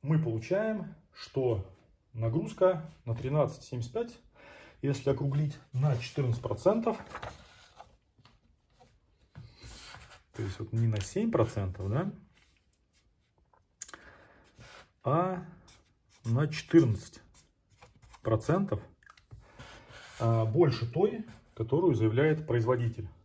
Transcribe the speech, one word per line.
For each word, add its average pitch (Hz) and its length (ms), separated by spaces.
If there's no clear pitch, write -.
мы 156 180
получаем, 180 760
что 120 520
нагрузка 160 760
на 117 100
тринадцать 131 480
семьдесят 120 300
пять, 233 260
если 139 280
округлить, 143 480
на 135 240
четырнадцать 123 440
процентов. 226 560
То 110 80
есть 95 160
вот 107 140
не 113 140
на 107 140
семь 226 300
процентов, 95 580
да, 175 220
а 175 420
на 123 220
четырнадцать - 720
процентов, 175 600
а, 113 240
больше 120 460
той, 214 340
которую 143 400
заявляет 127 540
производитель. 117 600